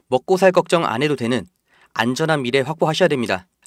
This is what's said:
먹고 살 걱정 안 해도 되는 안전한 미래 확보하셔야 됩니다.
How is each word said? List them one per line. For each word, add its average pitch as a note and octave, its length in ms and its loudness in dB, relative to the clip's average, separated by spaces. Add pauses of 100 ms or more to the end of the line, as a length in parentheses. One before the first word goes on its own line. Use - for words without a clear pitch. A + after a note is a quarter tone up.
먹고 F#3 300 0
살 F#3+ 120 6
걱정 F3 360 0
안 A#2 160 -2
해도 D3 140 -2
되는 A#2 300 -4 (460)
안전한 C3+ 500 -2
미래 B2 180 0
확보하셔야 D#3 480 0
됩니다. A2 380 -4 (200)